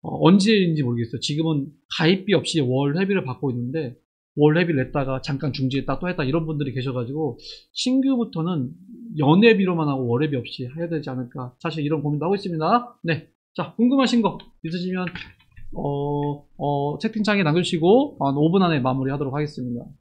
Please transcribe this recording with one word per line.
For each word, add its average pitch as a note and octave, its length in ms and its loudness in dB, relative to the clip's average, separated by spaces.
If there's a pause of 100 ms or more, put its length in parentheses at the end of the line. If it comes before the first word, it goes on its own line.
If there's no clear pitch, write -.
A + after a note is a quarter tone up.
어, - 260 0
언제인지 F#3+ 540 6
모르겠어요. A#2+ 380 -2
지금은 D3+ 480 -2 (280)
가입비 F#3+ 380 2
없이 D#3+ 260 0
월 C#3 400 0
회비를 G3 240 0
받고 C3 280 -6
있는데 B2 440 -6 (400)
월 D3+ 220 6
회비를 D#3+ 280 2
냈다가 C3+ 360 -4
잠깐 C#3 300 -4
중지했다 C3+ 480 -2
또 F3+ 80 -4
했다 E3+ 160 -2
이런 D#3 220 0
분들이 C#3+ 280 -4
계셔가지고 B2+ 640 -4 (340)
신규부터는 F#3 1000 0 (480)
연회비로만 F3+ 720 6
하고 C3 200 -2
월 A#2+ 160 2
회비 C#3+ 120 -2
없이 B2 400 -8
해야 E3+ 120 -6
되지 D#3 200 -6
않을까. B2+ 520 -10
사실 D3+ 240 -4
이런 D3 180 -2
고민도 D3 220 0
하고 F#3+ 100 2
있습니다. G3 720 0
네, D#3+ 240 -2 (260)
자, - 220 -6
궁금하신 B3 440 4
거 G#3 160 0 (280)
있으시면, F3+ 420 -4 (680)
어, C#3+ 680 -4 (140)
어, C#3+ 400 -2
채팅창에 G#3+ 460 0
남겨주시고 F3 760 2
한 C#3 160 0
오 D#3 140 4
분 F#3+ 120 4
안에 D#3+ 180 2
마무리하도록 C3+ 520 -2
하겠습니다. B2+ 540 -6 (140)